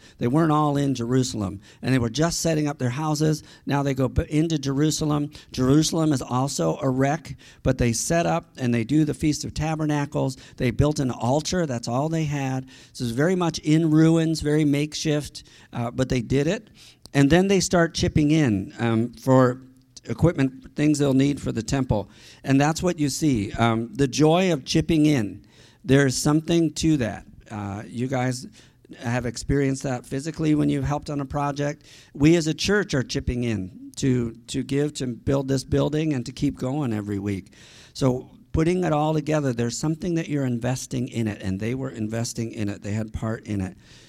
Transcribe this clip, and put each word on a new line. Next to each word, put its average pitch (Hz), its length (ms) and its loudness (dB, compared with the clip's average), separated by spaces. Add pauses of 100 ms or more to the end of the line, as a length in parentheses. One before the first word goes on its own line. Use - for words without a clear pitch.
(160)
They - 100 -2
weren't 156 260 4
all 147 260 2
in 139 160 0
Jerusalem, 117 640 -2 (220)
and 123 100 0
they 131 60 4
were 120 100 0
just 156 320 -2
setting 156 260 0
up 143 120 -6
their 127 100 0
houses. 151 540 0 (240)
Now 143 160 0
they 139 100 0
go 131 160 0
b-, 156 220 0
into 156 280 2
Jerusalem. 147 720 0 (220)
Jerusalem 156 640 4
is 123 80 0
also 143 580 -2
a 139 80 0
wreck, 135 480 0 (260)
but 135 140 2
they 120 160 2
set 170 320 0
up 165 220 0 (100)
and 123 160 -2
they 117 120 2
do 151 200 2
the 147 80 -2
Feast 147 320 -2
of 107 80 -8
Tabernacles. 147 880 -2 (180)
They 131 140 0
built 143 280 2
an 131 120 0
altar. 156 560 0
That's 120 220 -6
all 135 200 -2
they 165 160 -2
had. 135 460 -4 (240)
So 127 100 -8
it's 117 80 -4
very 160 240 2
much 170 220 -2
in 156 320 2
ruins, 160 500 4
very 151 240 2
makeshift, 147 800 -2 (300)
uh, 120 160 -4
but 127 180 -2
they 127 140 0
did 139 240 0
it. 185 240 -4 (420)
And 139 160 6
then 180 200 6
they 196 120 4
start 170 320 2
chipping 160 380 2
in, 110 480 2
um, 117 340 0
for 131 480 4 (440)
equipment, 135 680 0
things 147 240 2
they'll 139 140 2
need 135 260 2
for - 140 -6
the 113 100 -4
temple. 123 460 -2 (340)
And 139 160 2
that's 151 240 0
what 180 160 -2
you 147 120 0
see, 123 420 -2
um, 113 400 0
the 135 160 0
joy 156 460 2
of 131 100 -6
chipping 156 400 2
in. 107 400 0 (400)
There's 135 320 4
something 160 580 2
to 160 240 2
that. 95 280 -6 (240)
Uh, 101 360 -8
you 120 200 -6
guys 127 400 -2 (540)
have 120 260 -2
experienced 135 560 0
that 127 240 -6
physically 151 480 -2
when 147 160 2
you've 143 140 -2
helped 147 260 -4
on 143 100 -6
a 139 60 -6
project. 143 580 -4 (300)
We 156 220 6
as 156 100 2
a 156 80 -2
church 196 400 0
are 127 80 2
chipping 123 420 -4
in 113 520 -4
to, 123 360 0 (140)
to 135 160 -6
give, 143 320 -2
to 131 140 -6
build 139 380 -2
this 135 160 0
building, 147 520 0
and 120 100 -4
to 131 80 -12
keep 139 240 -2
going 131 380 -2
every 104 240 -4
week. 98 340 -6 (400)
So 127 380 0 (220)
putting 175 320 2
it 156 100 0
all 156 180 0
together, 147 400 0
there's 117 240 -2
something 160 380 -2
that 165 140 -2
you're 143 180 -2
investing 123 640 -4
in 117 200 -2
it, 101 140 -8
and 95 180 -4
they 113 140 -4
were 131 160 -6
investing 113 640 -6
in 104 180 -4
it. 98 120 -10
They 101 100 -6
had 110 200 -6
part 113 340 -6
in 101 140 -4
it. 92 160 -6 (320)